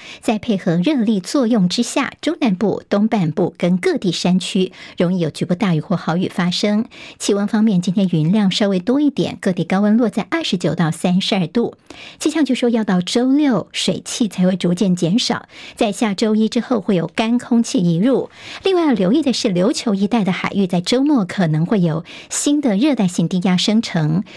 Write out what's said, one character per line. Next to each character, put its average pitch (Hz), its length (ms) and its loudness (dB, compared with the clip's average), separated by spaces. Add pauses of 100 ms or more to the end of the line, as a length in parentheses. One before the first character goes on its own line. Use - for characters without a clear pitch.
(220)
在 220 160 0
配 202 180 -2
合 170 200 0
热 226 180 2
力 220 260 2
作 254 260 0
用 220 220 2
之 240 140 -2
下， - 400 -4
中 311 180 -2
南 233 140 2
部、 180 340 -2
东 208 180 2
半 190 240 0
部 165 280 -2
跟 180 180 2
各 285 220 -2
地 180 120 -2
山 180 280 2
区 185 340 -2 (240)
容 180 160 0
易 190 60 0
有 160 100 0
局 - 160 -6
部 180 100 -2
大 180 200 0
雨 151 80 0
或 175 140 -2
豪 165 200 -2
雨 185 140 -2
发 180 200 -2
生。 208 360 0 (320)
气 - 160 0
温 202 120 0
方 214 160 0
面， 202 200 4
今 180 100 -2
天 196 180 2
云 160 220 2
量 220 60 2 (140)
稍 202 160 0
微 190 100 0
多 240 220 0
一 294 100 2
点， - 300 -2
各 190 120 0
地 170 120 -2
高 185 160 0
温 208 160 4
落 233 120 2
在 190 220 -4
二 330 140 -2
十 - 120 -4
九 165 160 -2
到 160 200 0
三 180 280 0
十 - 140 -2
二 180 140 0
度。 233 260 -2 (460)
气 311 100 0
象 302 140 0
局 247 100 0
说， 240 160 0
要 226 140 0
到 185 160 2
周 240 320 0
六 277 400 2
水 - 320 -2
汽 - 240 -2
才 180 180 0
会 185 100 2
逐 175 180 0
渐 180 200 2
减 180 240 2
少， - 300 -4 (260)
在 220 160 0
下 202 240 -2
周 214 220 2
一 220 120 2
之 233 120 -2
后 226 200 -2
会 202 140 0
有 165 140 0
干 233 280 0
空 233 240 0
气 240 180 0
移 175 180 2
入。 220 340 2 (320)
另 381 140 2
外 339 100 2
要 277 60 4
留 190 200 2
意 302 100 2
的 269 100 0
是， - 160 -2
琉 185 240 2
球 233 200 -4
一 196 140 0
带 226 160 0
的 185 80 0
海 180 240 -4
域 196 140 0
在 175 120 -2
周 240 220 0
末 277 220 2
可 175 240 -2
能 156 180 0
会 208 140 0
有 165 240 0 (260)
新 294 300 0
的 226 160 0
热 269 180 2
带 196 140 2
性 175 200 -2
低 180 120 -2
压 185 160 2
生 220 260 2
成， 160 400 0 (140)